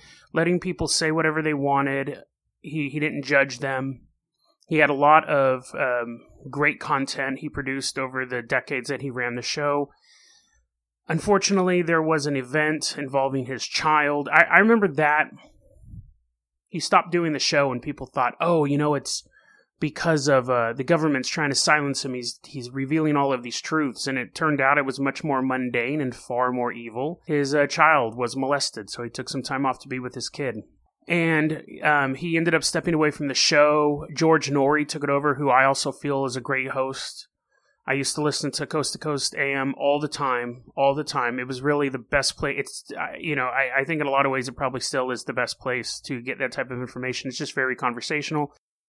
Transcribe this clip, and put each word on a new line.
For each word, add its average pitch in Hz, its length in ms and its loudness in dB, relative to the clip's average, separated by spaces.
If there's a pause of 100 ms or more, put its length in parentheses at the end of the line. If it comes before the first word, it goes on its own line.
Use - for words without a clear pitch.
(320)
letting 170 280 2
people 170 280 -4
say 160 240 0
whatever 156 300 0
they 151 120 0
wanted. 139 680 0 (380)
He, 147 280 -6
he 151 100 -6
didn't 143 240 -2
judge 135 360 2
them. 135 480 -6 (600)
He 160 100 0
had 151 120 6
a 147 40 0
lot 147 340 6
of, 135 480 0
um, 123 500 -4 (240)
great 143 300 0
content 135 600 -2
he 151 80 -8
produced 135 500 -6
over 131 280 -4
the 123 160 -4
decades 123 480 -4
that 131 120 -4
he 135 80 -6
ran 123 260 -4
the 123 60 -6
show. 143 480 -2 (1160)
Unfortunately, 185 720 2
there 165 200 2
was 156 240 2
an 147 100 0
event 151 600 0
involving 135 480 0
his 123 200 -8
child. 147 640 2
I, 156 140 8
I - 160 4
remember 220 300 4
that. 151 420 2 (1400)
He 175 120 -8
stopped 175 320 4
doing 170 200 2
the 143 80 -2
show 143 320 2
and 120 100 -4
people 139 260 -10
thought, 123 340 0
"Oh, 165 240 4
you 143 120 2
know, 147 160 2
it's - 340 -6 (520)
because 151 480 0
of, 131 220 4
uh, 117 240 2
the 131 100 -6
government's 151 460 2
trying 151 200 0
to 139 60 0
silence 143 480 2
him. 131 100 -6
He's, 120 320 -10
he's 123 240 -12
revealing 147 460 0
all 139 160 2
of 123 120 -2
these 120 180 -8
truths." 147 440 -2
And 135 120 -2
it 123 180 -6
turned 151 240 2
out 135 180 6
it 143 80 2
was 135 140 -4
much 139 240 -2
more 139 180 0
mundane 127 600 -2
and 127 120 -2
far 127 380 -2
more 123 220 -2
evil. 120 520 -8
His, 143 300 0
uh, 143 120 4
child 143 480 2
was 120 200 -4
molested, 135 540 -2
so - 140 -8
he 117 60 -6
took 127 200 -10
some 131 140 -6
time 135 220 -4
off 131 140 -2
to - 80 -20
be 131 120 -6
with 127 160 -10
his 123 120 -8
kid. 123 300 -6 (480)
And, 160 580 0 (200)
um, 143 320 4
he 165 220 -2
ended 165 180 2
up 147 80 2
stepping 170 300 -2
away 156 180 4
from 143 160 -6
the 135 60 -4
show. 151 840 4
George 160 340 4
Noory 143 380 2
took - 160 -8
it 139 60 -2
over, 143 240 2
who 139 160 0
I 131 160 6
also 135 260 2
feel 139 320 -4
is 127 140 -4
a 127 40 -6
great 131 280 -4
host. 131 580 -6 (580)
I - 60 -4
used 139 240 -2
to 156 60 -4
listen 147 300 -2
to 147 140 -6
Coast 147 280 -4
to - 60 -12
Coast 147 360 -4
A 139 180 -2
M 139 240 -2
all 143 220 2
the 151 80 -4
time, 123 560 -4 (140)
all 139 180 4
the 151 80 -4
time. 127 360 -2
It 127 80 -6
was 127 140 -8
really 143 280 2
the 135 80 -8
best 135 400 -2
place. 135 200 -4
It's, - 400 -10
I, 165 220 -6
you 151 160 -4
know, 127 120 0
I, 131 340 0
I - 20 2
think 156 160 -2
in 147 80 -2
a 135 40 0
lot 139 140 4
of 139 60 2
ways 131 160 -2
it 131 80 -10
probably 131 240 -4
still 127 320 -4
is 120 140 -6
the 131 80 -6
best 123 260 -4
place 123 460 -6
to 127 160 -8
get 123 180 -8
that 127 140 -4
type 127 180 -6
of 123 80 -8
information. 127 480 -8
It's 127 100 -10
just 147 160 -8
very 131 220 -2
conversational. 143 800 -4 (340)